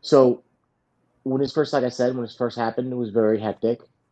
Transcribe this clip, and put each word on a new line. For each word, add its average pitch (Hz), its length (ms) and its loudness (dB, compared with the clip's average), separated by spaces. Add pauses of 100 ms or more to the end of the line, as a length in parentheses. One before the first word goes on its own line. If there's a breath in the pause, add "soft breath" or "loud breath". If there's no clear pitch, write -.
So 127 420 4 (800)
when 131 180 -2
it 135 120 -4
first, 147 200 -2
like 131 120 0
I 123 40 -2
said, 123 280 -2
when 123 80 -6
it 110 120 -14
first 120 220 -4
happened, 123 340 -4
it 123 40 -6
was 120 140 -4
very 110 300 2
hectic. 110 400 -4 (300)